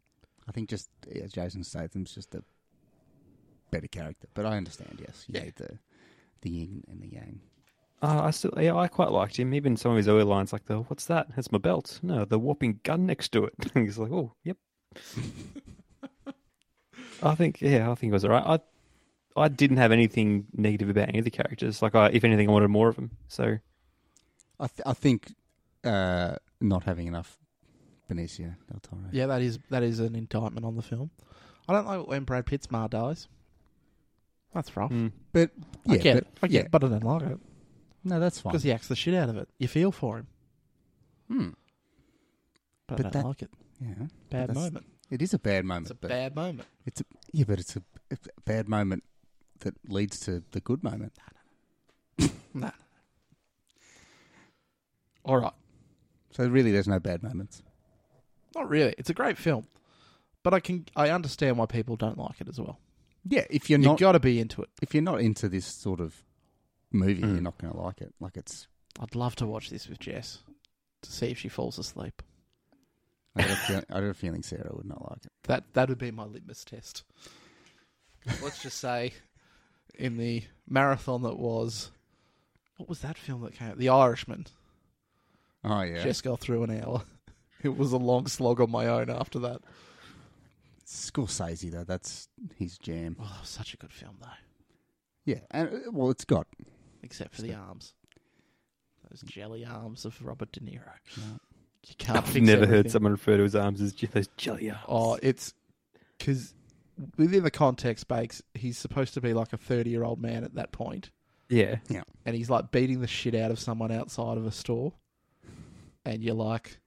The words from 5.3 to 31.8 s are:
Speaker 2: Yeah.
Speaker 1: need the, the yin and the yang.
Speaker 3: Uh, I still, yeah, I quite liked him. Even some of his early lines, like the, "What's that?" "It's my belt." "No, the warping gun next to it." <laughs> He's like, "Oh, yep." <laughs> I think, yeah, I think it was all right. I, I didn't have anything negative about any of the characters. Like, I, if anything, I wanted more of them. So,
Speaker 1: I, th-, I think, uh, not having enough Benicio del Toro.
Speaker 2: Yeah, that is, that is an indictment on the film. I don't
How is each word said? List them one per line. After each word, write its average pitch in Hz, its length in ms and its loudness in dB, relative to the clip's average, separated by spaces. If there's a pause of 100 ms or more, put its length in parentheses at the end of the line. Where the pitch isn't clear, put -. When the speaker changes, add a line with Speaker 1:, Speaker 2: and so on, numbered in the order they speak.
Speaker 2:
Yeah. - 60 -12
Speaker 1:
need 80 100 -16
the, - 240 -16 (640)
the - 100 -8
yin 85 360 -10
and 90 140 -18
the 95 60 -16
yang. - 340 -16 (600)
Speaker 3:
Uh, 151 220 2
I 160 60 2
still, - 260 -2
yeah, 165 180 4
I 175 120 2
quite - 220 2
liked 101 300 2
him. 127 160 0
Even 143 200 2
some 120 160 0
of 113 60 6
his 104 100 4
early 107 160 8
lines, 98 300 2
like 104 120 -8
the, 107 160 -2
"What's - 260 -8
that?" 165 280 0
"It's 127 160 -4
my 110 60 2
belt." - 460 -2
"No, 151 220 0
the 104 120 0
warping 123 460 0
gun 175 240 0
next - 240 -4
to 104 140 2
it." - 180 -6
<laughs> - 100 -8
He's 107 240 2
like, 110 140 -4
"Oh, 139 220 -4 (100)
yep." 180 140 -8 (360)
<laughs> - 40 -20 (2250)
I 147 120 4
think, 160 260 2
yeah, 123 280 4
I 120 60 0
think 113 160 -2
it - 20 2
was 98 100 4
all 101 80 2
right. 120 140 6
I, 165 140 4 (840)
I 156 60 6
didn't 139 300 4
have 120 140 8
anything 107 640 6
negative 104 360 2
about 101 200 4
any 107 100 2
of 113 60 0
the 123 60 -2
characters. - 500 -2
Like, 107 140 4
I, 107 140 10
if 113 140 4
anything, 107 240 8
I 104 40 6
wanted 104 160 8
more 104 200 6
of 113 80 2
them. 120 160 -8 (160)
So, 110 300 -2 (1000)
Speaker 1:
I, 139 80 -4
th-, - 180 -10
I 135 80 -2
think, 123 400 0 (500)
uh, 90 520 0 (260)
not 98 220 2
having 85 240 -4
enough 85 300 -8 (720)
Benicio 85 460 -8 (140)
del 101 120 -12
Toro. 92 300 -14
Speaker 2:
Yeah, 127 160 -2
that 131 140 0
is, 120 160 -2 (140)
that 131 120 0
is 117 160 0
an 113 160 -2
indictment 113 500 -4
on 113 100 -6
the 113 80 -6
film. 127 260 -8 (580)
I 175 60 2
don't 208 140 2